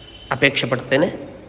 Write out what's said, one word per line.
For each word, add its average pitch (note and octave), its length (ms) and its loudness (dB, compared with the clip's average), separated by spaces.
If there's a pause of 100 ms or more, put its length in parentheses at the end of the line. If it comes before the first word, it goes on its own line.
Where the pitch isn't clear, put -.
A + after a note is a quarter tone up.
(320)
ಅಪೇಕ್ಷೆ - 360 2
ಪಡ್ತೇನೆ. C3+ 640 0 (180)